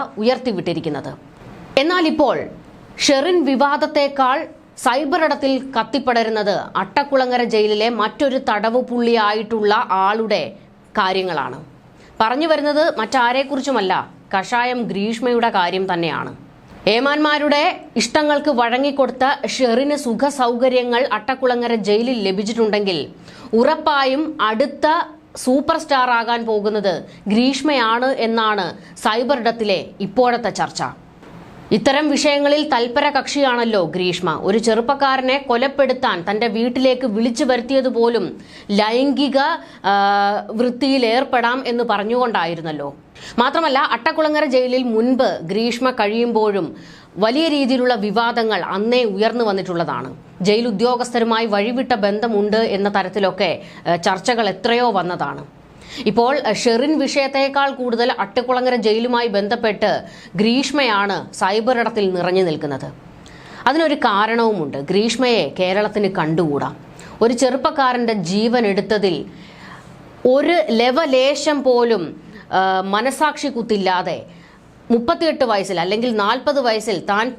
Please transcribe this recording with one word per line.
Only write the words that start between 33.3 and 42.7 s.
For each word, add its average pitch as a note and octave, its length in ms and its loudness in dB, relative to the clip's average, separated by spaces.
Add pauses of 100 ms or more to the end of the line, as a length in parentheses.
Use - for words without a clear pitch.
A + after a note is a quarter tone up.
ഗ്രീഷ്മ. F3 560 -2
ഒരു G3+ 160 2
ചെറുപ്പക്കാരനെ C4 920 0
കൊലപ്പെടുത്താൻ B3+ 800 0
തന്റെ G#3+ 180 0
വീട്ടിലേക്ക് B3+ 600 0
വിളിച്ചു A#3 360 -2
വരുത്തിയതുപോലും A#3+ 920 0 (340)
ലൈംഗിക, B3 640 2 (480)
ആ, G3 60 2 (600)
വൃത്തിയിൽ B3 540 0
ഏർപ്പെടാം A#3+ 600 0
എന്ന് A#3+ 160 0
പറഞ്ഞുകൊണ്ടായിരുന്നല്ലോ. F#3 1120 -2 (440)